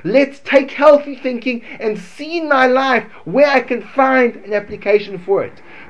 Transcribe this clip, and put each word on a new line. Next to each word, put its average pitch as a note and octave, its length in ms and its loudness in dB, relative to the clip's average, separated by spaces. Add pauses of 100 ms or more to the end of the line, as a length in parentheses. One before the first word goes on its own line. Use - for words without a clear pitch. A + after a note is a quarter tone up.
Let's C4+ 380 0
take C#4 320 0
healthy C#4+ 420 4
thinking B3 480 -6 (160)
and A3 180 -4
see D4+ 420 -10
in D#4+ 100 -4
my C4 180 4
life B3+ 380 0 (200)
where B3 220 2
I C#4 140 2
can A#3+ 220 -6
find C4 520 0 (100)
an G3+ 80 -12
application G#3 640 -2
for F3 280 -2
it." - 180 -16 (280)